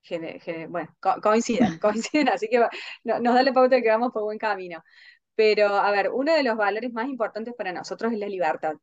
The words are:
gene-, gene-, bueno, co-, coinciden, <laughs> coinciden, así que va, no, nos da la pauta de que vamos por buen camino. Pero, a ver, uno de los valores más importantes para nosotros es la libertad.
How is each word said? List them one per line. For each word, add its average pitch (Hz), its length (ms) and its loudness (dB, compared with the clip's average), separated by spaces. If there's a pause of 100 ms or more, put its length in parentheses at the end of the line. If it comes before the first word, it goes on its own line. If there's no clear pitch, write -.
gene-, 165 380 -10
gene-, 165 280 -12
bueno, 165 320 -10
co-, 185 220 -2
coinciden, 214 580 2
<laughs> - 20 -6
coinciden, 226 480 0
así 208 200 -2
que 240 100 2
va, 226 100 4 (340)
no, 226 160 -2
nos 240 160 2
da 247 80 6
la 269 100 2
pauta 262 240 6
de 240 60 2
que 220 60 2
vamos 233 240 2
por 214 100 -4
buen 214 160 -6
camino. 185 440 -6 (520)
Pero, 208 340 6
a 202 220 2
ver, 196 200 2
uno 277 240 0
de 294 80 2
los 226 140 0
valores 220 360 -2
más 233 160 -4
importantes 226 480 -6
para 185 160 -8
nosotros 190 400 -6
es 214 60 -4
la 202 100 -6
libertad. 165 540 -4